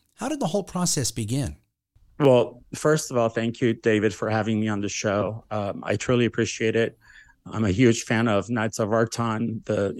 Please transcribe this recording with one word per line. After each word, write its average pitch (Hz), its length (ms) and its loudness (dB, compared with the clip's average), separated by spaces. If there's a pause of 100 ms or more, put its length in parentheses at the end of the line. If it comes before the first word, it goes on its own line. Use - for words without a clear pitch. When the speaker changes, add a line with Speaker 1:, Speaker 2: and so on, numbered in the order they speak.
(140)
Speaker 1:
How - 140 -6
did 294 120 -4
the 214 80 0
whole 196 160 -2
process 160 480 -2
begin? 113 460 -4 (600)
Speaker 2:
Well, 127 460 4 (100)
first 151 380 0
of 131 40 -4
all, 117 120 2
thank 113 320 -4
you, 120 120 2
David, 110 400 2
for 107 160 -6
having 110 300 0
me 110 80 0
on 107 140 -2
the 98 80 -4
show. 104 640 -2
Um, 101 340 -6
I 98 80 0
truly 120 300 2
appreciate 110 500 0
it. 113 240 0 (460)
I'm 110 220 -2
a 98 40 2
huge 113 320 4
fan 117 240 0
of 101 240 0
Knights 113 300 -2
of 107 80 0
Vartan, 113 800 -2
the 101 340 0